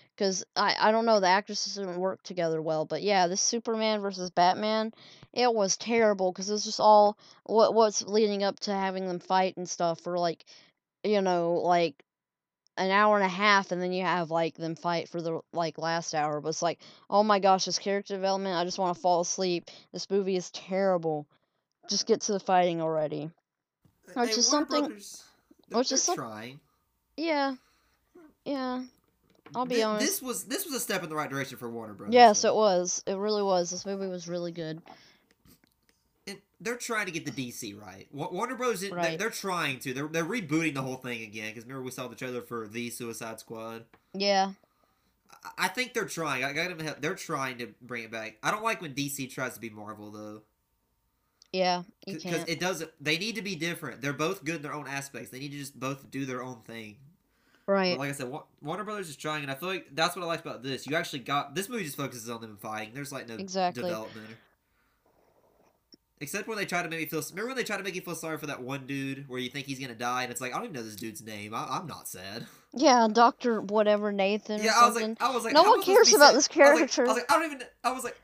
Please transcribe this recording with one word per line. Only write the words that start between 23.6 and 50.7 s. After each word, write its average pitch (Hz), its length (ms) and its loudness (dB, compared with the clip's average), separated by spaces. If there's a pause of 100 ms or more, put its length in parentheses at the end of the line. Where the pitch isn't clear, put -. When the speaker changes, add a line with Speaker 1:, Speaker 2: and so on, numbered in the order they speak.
Speaker 2:
Uh, 277 60 -14
Speaker 1:
Which 240 160 0
Speaker 2:
hey, 214 80 0
Speaker 1:
is 247 80 2
Speaker 2:
Warner - 0 -
Speaker 1:
something 294 200 2
Speaker 2:
Brothers, - 580 -4 (440)
they're, 214 100 -2
Speaker 1:
which 254 100 0
Speaker 2:
they're 262 100 0
Speaker 1:
is - 40 2
some 359 160 -2
Speaker 2:
trying. 120 420 -10 (560)
Speaker 1:
Yeah. 285 400 -2 (880)
Yeah. 254 400 -4 (720)
I'll 247 120 -2
be 240 100 0
Speaker 2:
Thi-, 226 60 4
Speaker 1:
honest. 214 260 0
Speaker 2:
this - 140 -4
was, 233 240 -6
this 277 180 -4
was 311 100 -8
a 226 60 -4
step 190 220 -4
in 170 80 -8
the 156 60 -8
right 147 140 -4
direction 131 280 -6
for 120 120 -10
Warner 110 240 -10
Brothers, 104 180 -8
Speaker 1:
Yes, 240 200 12
Speaker 2:
though. 214 160 2
Speaker 1:
it 139 60 4
was. 180 520 2
It 196 100 -4
really 208 260 -2
was. 180 280 2
This 180 160 -10
movie 196 200 -6
was 180 220 -10
really 175 240 -6
good. 165 300 -8 (1400)
Speaker 2:
And 196 140 -12 (200)
they're 226 160 -6
trying 214 300 -4
to 180 60 -6
get 156 120 -6
the 143 80 -8
D 127 180 -6
C 104 240 -10
right. 101 380 -18
Wa-, 156 180 -8
Warner 226 240 -4
Bros. 226 260 -2
didn't, 180 200 -6
they, 170 80 2
Speaker 1:
Right. 160 100 -4
Speaker 2:
they're 220 120 -2
trying 165 500 -4
to. 135 120 -6
They're, 139 160 -6
they're 160 160 -2
rebooting 160 500 -2
the 135 80 -4
whole 127 140 -6
thing 120 260 -8
again, 107 300 -10
'cause 113 120 -14
remember 131 180 -10
we 127 80 -8
saw 127 180 -10
the 113 60 -16
trailer 127 280 -8
for 113 260 -10
The 117 220 -6
Suicide 113 500 -10
Squad? 113 460 -12 (280)
Speaker 1:
Yeah. 196 380 2 (800)
Speaker 2:
I, - 280 -18
I 180 100 0
think 247 260 -6
they're 220 120 -2
trying. 143 380 -4
I 139 80 -4
gotta 170 200 -2
admit, 156 300 -10
they're 170 140 -2
trying 135 420 -6
to 110 220 -12
bring 120 240 -10
it 110 80 -16
back. 110 300 -10
I 151 80 0
don't 214 120 -2
like 220 180 -2
when 147 140 -10
D 143 140 -4
C 135 180 -8
tries 123 280 -6
to 110 60 -18
be 113 100 -10
Marvel, 104 420 -14
though. 107 300 -14 (1120)